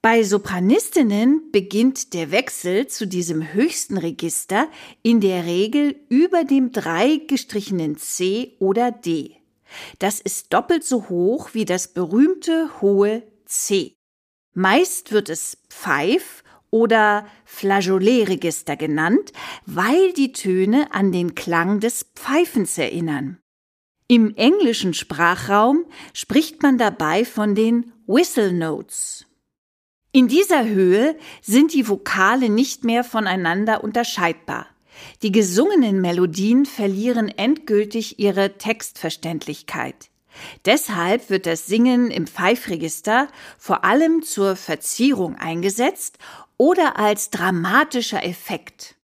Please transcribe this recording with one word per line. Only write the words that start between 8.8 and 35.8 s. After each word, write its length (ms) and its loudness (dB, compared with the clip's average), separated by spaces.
D. 440 -6
Das 220 -4
ist 320 -8
doppelt 320 0
so 240 -4
hoch 440 -2
wie 120 -2
das 240 -4
berühmte 800 0
hohe 440 2
C. 500 -4
Meist 580 0
wird 180 0
es 280 -10
Pfeif- 760 -2
oder 580 2
Flageolet-Register 1300 0
genannt, 560 0
weil 480 2
die 180 0
Töne 640 0
an 180 2
den 240 -2
Klang 460 0
des 240 -4
Pfeifens 640 -2
erinnern. 640 -6
Im 280 4
englischen 580 2
Sprachraum 920 0
spricht 480 -2
man 160 4
dabei 480 0
von 300 -2
den 360 0
Whistle 480 2
Notes. 720 -6
In 100 6
dieser 380 2
Höhe 500 4
sind 300 4
die 140 0
Vokale 640 2
nicht 340 0
mehr 200 0
voneinander 800 -2
unterscheidbar. 840 -4
Die 100 0
gesungenen 680 4